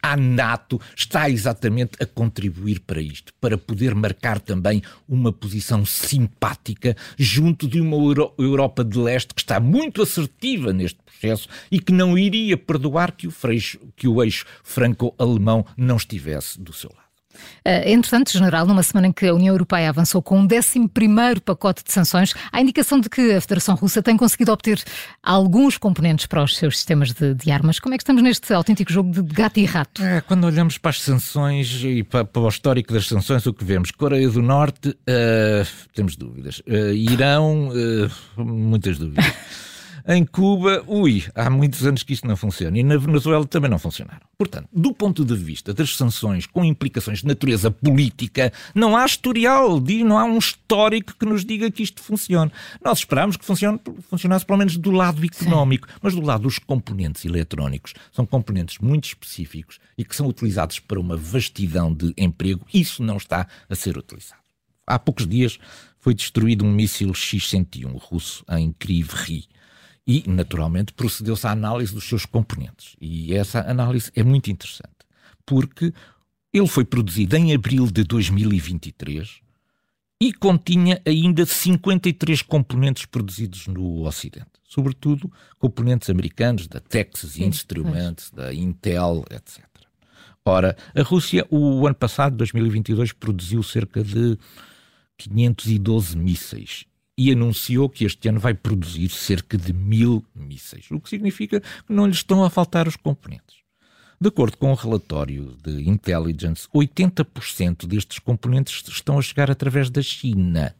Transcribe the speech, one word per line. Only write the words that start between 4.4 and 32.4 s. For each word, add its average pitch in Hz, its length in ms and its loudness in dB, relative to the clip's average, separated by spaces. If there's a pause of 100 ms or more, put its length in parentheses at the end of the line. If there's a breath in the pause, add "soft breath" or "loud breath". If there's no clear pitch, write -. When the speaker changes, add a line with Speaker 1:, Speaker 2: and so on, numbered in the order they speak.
Speaker 1:
uma 127 260 0
posição 101 520 -2
simpática - 1080 -2 (220 loud breath)
junto 143 500 2
de 160 140 0
uma 156 160 0
Euro-, 147 400 2
Europa 135 460 0
de 110 140 -2
leste 120 360 -2
que - 80 -6
está 101 180 0
muito 208 420 2
assertiva 170 680 -2
neste 92 320 -4
processo - 460 -6 (200 loud breath)
e 190 100 2
que - 120 0
não 180 260 4
iria 202 400 0
perdoar 156 540 -2
que - 160 -12
o 160 40 -8
freixo, 117 460 -4 (180)
que 131 120 -2
o 120 160 4
eixo - 220 -2 (180 loud breath)
franco-alemão 117 1000 0 (100)
não 123 220 0
estivesse 76 640 -8
do 82 100 -16
seu - 180 -16
lado. - 100 -20 (640 loud breath)
Speaker 2:
Eh, 180 300 2
entretanto, 240 380 4
general, 175 340 4
numa 190 180 4
semana 190 240 2
em 185 60 4
que - 140 -2
a 170 60 4
União 190 200 6
Europeia 175 360 2
avançou 165 320 2
com 190 180 2
um 196 60 6
décimo 233 440 2
primeiro 220 500 4
pacote - 460 -2
de - 80 -8
sanções, 185 400 4 (180 loud breath)
há - 80 -2
indicação 269 400 4
de 220 100 2
que 240 240 4
a 190 60 4
Federação 190 360 2
Russa 202 260 0
tem 226 160 4
conseguido 226 340 4
obter 214 300 2 (420 loud breath)
alguns 196 540 6
componentes 165 480 2
para 147 180 0
os - 140 2
seus 151 200 0
sistemas 143 360 2
de, 139 220 0
de 143 160 0
armas. 147 280 2
Como 254 160 -4
é - 20 -4
que - 60 -6
estamos 254 200 6
neste 247 300 2
autêntico 185 380 2
jogo 180 200 2
de, 175 100 0
de 156 120 -2
gato 214 240 2
e 208 60 6
rato? 202 400 -2
Speaker 1:
É, 180 180 2
quando 180 240 2
olhamos 165 320 2
para 170 120 -2
as - 120 -2
sanções 139 840 0
e 127 200 0
pa-, 117 220 0
para 120 160 -2